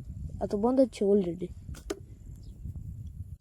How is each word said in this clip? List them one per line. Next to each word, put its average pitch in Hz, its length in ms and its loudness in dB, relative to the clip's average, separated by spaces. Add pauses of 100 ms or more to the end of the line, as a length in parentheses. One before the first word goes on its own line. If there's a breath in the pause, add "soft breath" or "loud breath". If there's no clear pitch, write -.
(420)
આ - 40 0
તો 208 120 0
બંધ 254 240 6
જ 262 80 8
છે - 160 0
already. 180 440 4 (1900)